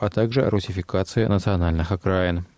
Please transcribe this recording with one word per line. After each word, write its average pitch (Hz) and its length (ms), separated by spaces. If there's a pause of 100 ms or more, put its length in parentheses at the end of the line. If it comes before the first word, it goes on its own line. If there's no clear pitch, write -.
а 101 40
также 117 400
русификации 95 760
национальных 87 680
окраин. 90 540 (120)